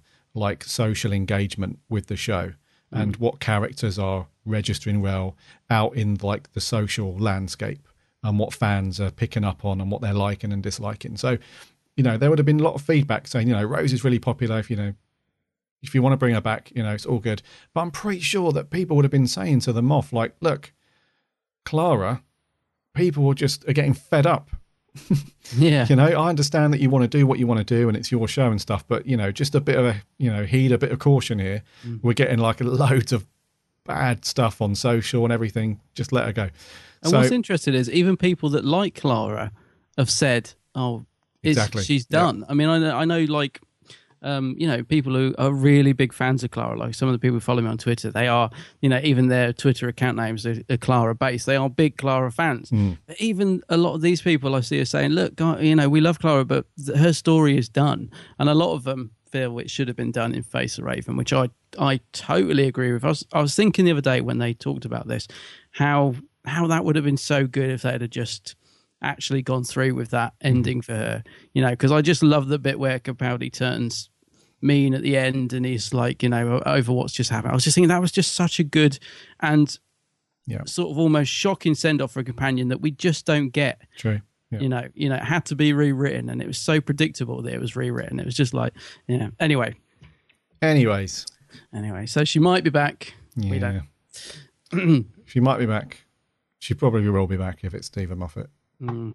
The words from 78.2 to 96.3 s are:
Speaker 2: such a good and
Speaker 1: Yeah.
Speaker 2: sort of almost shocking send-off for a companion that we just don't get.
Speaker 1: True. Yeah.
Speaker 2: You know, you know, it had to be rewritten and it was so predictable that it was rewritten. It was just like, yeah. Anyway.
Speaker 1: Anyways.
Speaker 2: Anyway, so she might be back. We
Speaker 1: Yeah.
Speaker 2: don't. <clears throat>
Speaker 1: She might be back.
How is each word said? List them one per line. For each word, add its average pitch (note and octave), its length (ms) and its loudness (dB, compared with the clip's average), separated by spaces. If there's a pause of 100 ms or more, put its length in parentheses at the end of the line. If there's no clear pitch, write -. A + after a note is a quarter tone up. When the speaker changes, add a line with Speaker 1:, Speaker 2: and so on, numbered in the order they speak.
Speaker 2:
such - 260 -2
a E3+ 60 2
good D3 340 4 (420)
and D3+ 380 2 (680)
Speaker 1:
Yeah. A2+ 180 -8
Speaker 2:
sort E3+ 260 -6
of C#3 80 -6
almost D3+ 320 4
shocking F#3 460 0
send-off D3 360 0
for C3+ 80 -6
a B2 40 -6
companion B2+ 440 -2
that B2+ 120 -4
we D#3 100 -2
just D#3 360 -2
don't D3 240 0
get. C#3 320 -2 (160)
Speaker 1:
True. G#2+ 240 -2 (280)
Yeah. A2+ 100 -6
Speaker 2:
You C3+ 100 -2
know, B2+ 240 -4
you C#3+ 160 -2
know, C3 60 -2
it - 80 -6
had D#3+ 220 -2
to D#3 80 -6
be D3 200 4
rewritten C#3 560 0
and A#2+ 100 -6
it - 80 -8
was B2+ 100 -8
so D#3 220 2
predictable C#3+ 640 -4
that A#2+ 100 -8
it A#2+ 80 -6
was B2 160 -8
rewritten. B2 420 -6
It - 60 -8
was B2+ 100 -8
just B2+ 200 0
like, A#2+ 180 -2 (340)
yeah. A#2+ 220 -2 (100)
Anyway. C3 360 0 (880)
Speaker 1:
Anyways. A2 640 2 (460)
Speaker 2:
Anyway, G#2 340 -8
so D3+ 180 0
she D3+ 140 0
might F3+ 260 4
be D#3+ 60 2
back. C#3+ 440 -2 (220)
We G2 220 -2
Speaker 1:
Yeah. G2 240 -2 (880)
Speaker 2:
don't. E3 400 2
<clears throat> - 140 -20
Speaker 1:
She - 140 0
might B2+ 180 4
be A#2+ 80 0
back. G#2+ 380 -4 (540)